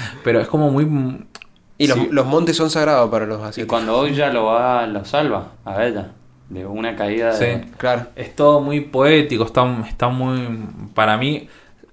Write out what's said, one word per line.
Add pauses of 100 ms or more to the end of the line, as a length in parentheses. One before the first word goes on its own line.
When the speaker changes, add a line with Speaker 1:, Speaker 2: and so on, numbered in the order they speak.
(240)
Speaker 1:
pero
es
como
muy, (960)
Speaker 2:
Y
los,
Speaker 1:
sí.
Speaker 2:
los
montes
son
sagrados
para
los
Speaker 3:
Y
Speaker 2:
asiáticos.
Speaker 3:
cuando
Okja
lo
va,
lo
salva (120)
a
ella (400)
de
una
caída
Speaker 1:
Sí.
Speaker 3:
de (140)
Speaker 2:
Claro.
Speaker 1:
Es
todo
muy
poético,
está, (240)
está
muy, (360)
para
mí, (440)